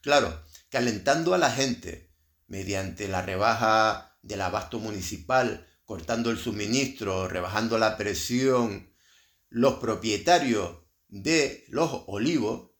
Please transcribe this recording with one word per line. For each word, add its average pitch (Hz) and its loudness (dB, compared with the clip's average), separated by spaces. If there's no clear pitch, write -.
Claro, 113 2
calentando 135 2
a 180 4
la 147 4
gente 120 -4
mediante 95 -6
la 92 -2
rebaja 110 2
del 98 -8
abasto 98 -4
municipal, 110 -2
cortando 113 -4
el 107 -2
suministro, 104 -2
rebajando 107 -2
la 110 2
presión, 117 0
los 120 4
propietarios 107 2
de 139 0
los 151 0
olivos 113 -2